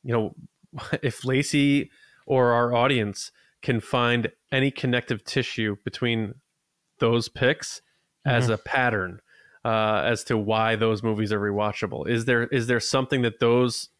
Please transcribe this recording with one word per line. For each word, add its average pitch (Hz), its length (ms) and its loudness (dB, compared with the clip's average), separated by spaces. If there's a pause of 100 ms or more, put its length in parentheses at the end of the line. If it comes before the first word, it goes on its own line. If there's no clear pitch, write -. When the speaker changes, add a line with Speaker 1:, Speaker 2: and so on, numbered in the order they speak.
Speaker 1:
you 127 100 -4
know, 113 220 0 (380)
<laughs> - 300 -6
if 127 220 -4
Lacey 143 640 2 (360)
or 127 260 4
our 120 220 2
audience 117 560 0 (320)
can 117 180 0
find 120 500 0 (220)
any 135 180 2
connective 123 540 -4
tissue 110 600 -2
between 113 500 -4 (680)
those 117 280 2
picks - 520 -2 (440)
as 123 200 2
Speaker 2:
Mm-hmm. 113 80 2
Speaker 1:
a 107 60 0
pattern, 107 600 -2 (440)
uh, 107 400 0
as 113 200 -2
to 120 120 0
why 110 400 0
those 110 260 0
movies 107 300 0
are 104 80 0
rewatchable. 101 680 -2
Is 117 160 0
there, 120 240 2
is 120 180 -2
there 120 140 2
something 131 420 0
that 113 180 -2
those 120 480 2 (120)